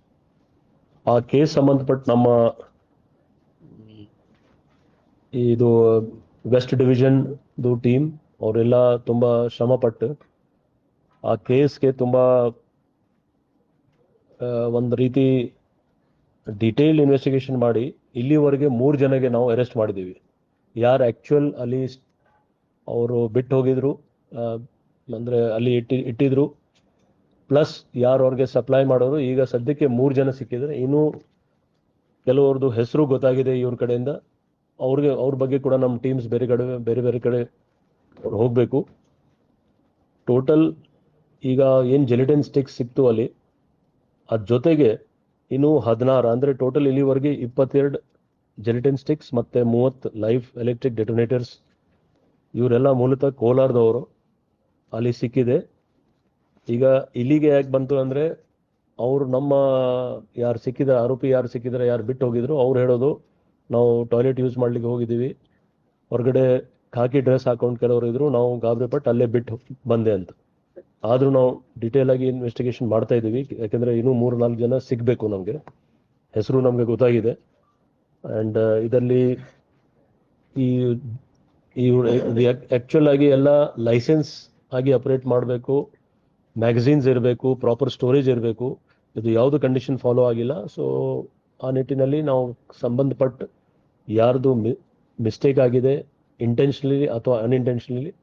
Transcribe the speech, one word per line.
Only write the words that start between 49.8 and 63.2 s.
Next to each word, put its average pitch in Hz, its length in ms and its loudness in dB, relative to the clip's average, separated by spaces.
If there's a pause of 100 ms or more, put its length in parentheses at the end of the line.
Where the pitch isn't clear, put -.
ಲೈವ್ 117 440 -4
ಎಲೆಕ್ಟ್ರಿಕ್ 120 360 -4
ಡೆಟೋನೇಟರ್ಸ್, 117 640 -4 (960)
ಇವರೆಲ್ಲ 120 320 2
ಮೂಲತಃ 131 420 0
ಕೋಲಾರದವರು, 123 840 0 (800)
ಅಲ್ಲಿ 120 200 -4
ಸಿಕ್ಕಿದೆ. 127 580 -2 (1000)
ಈಗ 120 140 -2 (320)
ಇಲ್ಲಿಗೆ 143 320 2
ಯಾಕೆ 139 240 2
ಬಂತು 135 260 0
ಅಂದ್ರೆ, 135 480 -4 (540)
ಅವ್ರು 135 260 -2
ನಮ್ಮ 135 280 -2 (840)
ಯಾರು 120 220 -2
ಸಿಕ್ಕಿದ 131 300 -4
ಆರೋಪಿ 123 400 -2
ಯಾರು 127 180 0
ಸಿಕ್ಕಿದ್ರೆ, 123 400 -6
ಯಾರು 120 160 -2
ಬಿಟ್ಟು 131 220 -4
ಹೋಗಿದ್ರು, 120 340 -2
ಅವ್ರು 127 200 2
ಹೇಳೋದು, 127 420 0 (500)